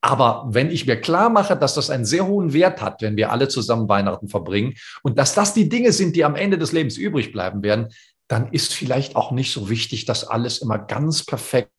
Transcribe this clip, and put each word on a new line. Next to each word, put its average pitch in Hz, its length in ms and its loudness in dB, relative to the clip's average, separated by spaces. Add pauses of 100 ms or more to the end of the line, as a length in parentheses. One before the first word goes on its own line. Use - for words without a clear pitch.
Aber 123 480 2
wenn 127 200 2
ich 156 160 -4
mir 117 140 2
klar 190 300 2
mache, 202 260 4
dass 135 180 2
das 143 140 -2
einen 131 160 -2
sehr 165 220 0
hohen 190 260 0
Wert 180 300 4
hat, - 180 -6
wenn 104 160 -2
wir 107 160 2
alle 127 160 2
zusammen 113 400 -2
Weihnachten 98 400 0
verbringen 101 460 -2 (280)
und 123 160 0
dass 135 160 2
das 208 200 2
die 196 160 4
Dinge 240 220 4
sind, 175 240 0
die 160 100 4
am 147 100 0
Ende 196 220 0
des 156 140 -2
Lebens 160 260 -2
übrig 135 340 -4
bleiben 98 300 -6
werden, 110 260 0 (400)
dann 117 240 -2
ist - 220 -2
vielleicht 127 420 -2
auch - 140 0
nicht 127 220 -2
so 104 180 -6
wichtig, 113 340 -4
dass - 200 -4
alles 120 340 -4
immer 107 200 -2
ganz 143 460 -4
perfekt 123 540 -2